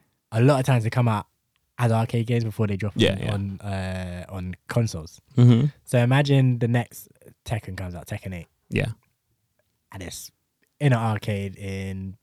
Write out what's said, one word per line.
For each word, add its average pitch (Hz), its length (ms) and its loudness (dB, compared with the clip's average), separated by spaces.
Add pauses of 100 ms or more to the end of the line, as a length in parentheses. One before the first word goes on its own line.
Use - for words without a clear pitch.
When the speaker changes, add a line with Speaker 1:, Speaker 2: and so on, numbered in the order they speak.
(320)
Speaker 1:
a 113 100 2
lot 135 180 6
of 131 60 -2
times 123 180 2
they 110 60 -2
come 120 180 2
out 104 200 -2 (500)
as 123 140 2
arcade 117 340 0
games 120 180 0
before 110 240 -2
they 101 80 -2
drop 98 200 -4
Speaker 2:
Yeah, 110 180 4
Speaker 1:
on, 98 60 -6
Speaker 2:
yeah. 104 140 -4
Speaker 1:
on, 98 280 -6
uh, 92 680 -8
on 90 260 -10 (120)
consoles. 104 540 -4 (160)
Speaker 2:
Mm-hmm. 120 300 8 (180)
Speaker 1:
So 127 140 0
imagine 131 600 4
the 117 80 0
next 117 400 -2 (380)
Tekken 98 320 -8
comes 90 180 -8
out, 85 120 -14
Tekken 98 260 -10
eight. 82 140 -12 (220)
Speaker 2:
Yeah. 101 180 0 (1040)
Speaker 1:
And 92 120 -14
it's - 280 -14 (480)
in 147 140 4
an 117 60 2
arcade 107 560 -4
in 95 680 -10